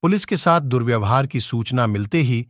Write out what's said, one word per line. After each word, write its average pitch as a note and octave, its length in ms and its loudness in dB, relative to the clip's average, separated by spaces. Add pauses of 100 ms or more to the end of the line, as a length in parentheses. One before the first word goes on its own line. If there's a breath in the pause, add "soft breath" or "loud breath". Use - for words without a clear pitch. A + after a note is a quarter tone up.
पुलिस F#3+ 240 0
के G3 120 -4
साथ E3+ 240 2
दुर्व्यवहार A#2+ 640 0
की B2+ 120 -4
सूचना A#2 480 -2
मिलते G#2 300 -2
ही B2 320 0